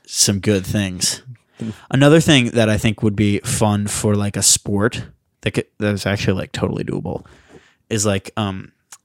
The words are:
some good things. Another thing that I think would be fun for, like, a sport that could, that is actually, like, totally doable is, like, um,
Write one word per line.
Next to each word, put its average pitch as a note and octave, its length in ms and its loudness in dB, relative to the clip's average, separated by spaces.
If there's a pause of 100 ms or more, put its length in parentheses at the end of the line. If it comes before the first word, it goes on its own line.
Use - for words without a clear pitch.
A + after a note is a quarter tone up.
some - 340 0
good G2 260 0
things. F#2+ 560 -4 (680)
Another D3 300 6
thing C3 300 4
that A2 180 2
I G#2+ 100 2
think G#2+ 240 0
would G#2+ 120 2
be G#2 260 2
fun G#2 460 0
for, G#2 300 -2
like, G2+ 200 -4
a G2 60 -2
sport - 600 0 (380)
that G#2+ 100 -4
could, - 140 -4 (120)
that G#2 160 -2
is G2 120 -6
actually, G2+ 320 0
like, - 140 -10
totally - 320 -4
doable - 400 -8 (640)
is, A2 160 -2
like, G2 320 -2
um, G2 360 -6 (320)